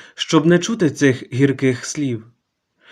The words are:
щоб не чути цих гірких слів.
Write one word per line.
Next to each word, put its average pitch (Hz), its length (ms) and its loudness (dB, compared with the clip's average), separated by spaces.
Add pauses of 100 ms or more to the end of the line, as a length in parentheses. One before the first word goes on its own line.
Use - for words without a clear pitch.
(140)
щоб 160 320 0
не 170 120 6
чути 175 320 -2
цих 131 420 0
гірких 131 540 0
слів. 123 400 -6 (640)